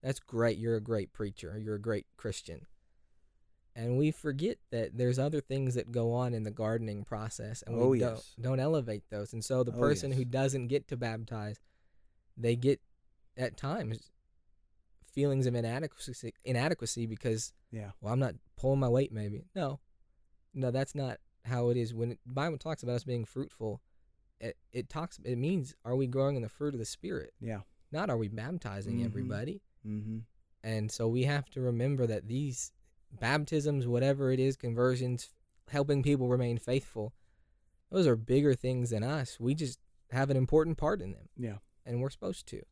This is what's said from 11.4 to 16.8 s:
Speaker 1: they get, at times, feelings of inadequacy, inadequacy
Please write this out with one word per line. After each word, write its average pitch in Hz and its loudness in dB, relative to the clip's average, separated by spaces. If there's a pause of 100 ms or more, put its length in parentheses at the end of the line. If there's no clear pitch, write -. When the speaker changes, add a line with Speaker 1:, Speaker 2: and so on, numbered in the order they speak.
Speaker 1:
they 117 4
get, 131 4 (560)
at 123 -4
times, 139 -4 (1040)
feelings 135 2
of 120 2
inadequacy, 120 -4 (100)
inadequacy 123 0